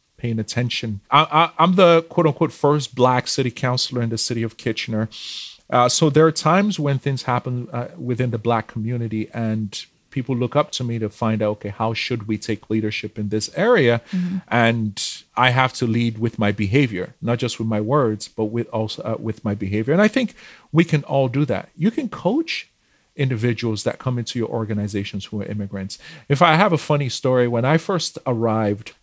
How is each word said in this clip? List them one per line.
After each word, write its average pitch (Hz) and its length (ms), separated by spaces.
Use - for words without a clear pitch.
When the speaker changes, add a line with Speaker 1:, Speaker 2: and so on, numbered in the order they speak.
Speaker 1:
paying 113 220
attention. 113 600
I, 143 120
I, 160 320
I'm 190 120
the 170 340
quote 170 160
unquote 147 260
first 147 440
Black 127 340
city 127 220
councilor 123 500
in 117 80
the 113 80
city 117 260
of 113 140
Kitchener. 113 500
Uh, 123 180
so 151 220
there 151 160
are 160 80
times 185 460
when 139 200
things 135 240
happen, 123 480
uh, 120 260
within 123 340
the 113 80
Black 113 280
community 110 680
and 110 520
people 131 260
look 120 200
up 147 160
to - 120
me 117 140
to 110 100
find 110 360
out, 107 140
"Okay, 101 120
how 110 240
should 110 340
we 110 120
take - 320
leadership 107 480
in 104 100
this 107 260
area?" 160 460
Speaker 2:
Mm-hmm. 180 260
Speaker 1:
And 117 760
I 123 140
have 131 220
to - 120
lead 117 320
with 113 220
my 104 120
behavior, 104 680
not 120 160
just 120 220
with 113 80
my 110 120
words, 110 480
but - 180
with 110 240
also, 110 340
uh, 113 160
with - 260
my 104 80
behavior. 107 400
And 180 80
I 208 60
think 240 260
we 160 120
can 151 200
all 139 240
do 135 180
that. 101 320
You 180 140
can 277 180
coach - 580
individuals 120 680
that - 160
come 123 180
into 120 220
your 110 100
organizations 104 760
who 104 160
are - 40
immigrants. 101 540
If 143 140
I 165 140
have 190 180
a 156 40
funny 143 320
story, 127 380
when 120 180
I 151 120
first 170 480
arrived, 110 760